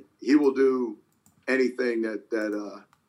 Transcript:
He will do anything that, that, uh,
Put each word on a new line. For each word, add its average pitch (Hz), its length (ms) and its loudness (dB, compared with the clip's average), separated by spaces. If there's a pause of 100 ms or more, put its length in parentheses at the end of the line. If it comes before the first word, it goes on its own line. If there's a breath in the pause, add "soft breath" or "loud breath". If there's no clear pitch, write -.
(200)
He 143 160 2
will 143 180 4
do 127 440 0 (500)
anything 123 540 0
that, 107 300 -6
that, 107 220 -2
uh, 104 280 -10 (280)